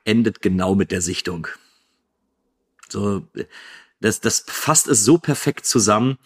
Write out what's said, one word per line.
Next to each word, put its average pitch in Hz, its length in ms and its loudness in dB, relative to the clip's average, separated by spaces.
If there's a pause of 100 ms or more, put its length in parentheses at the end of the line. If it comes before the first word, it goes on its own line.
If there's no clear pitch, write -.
endet 110 380 0
genau 92 340 0
mit 98 160 0
der 90 100 -4
Sichtung. 87 460 -8 (1400)
So, 101 360 -4 (760)
das, 107 180 0
das - 260 -2
fasst - 440 -2
es 104 160 2
so 156 140 6
perfekt - 460 -2
zusammen 123 600 2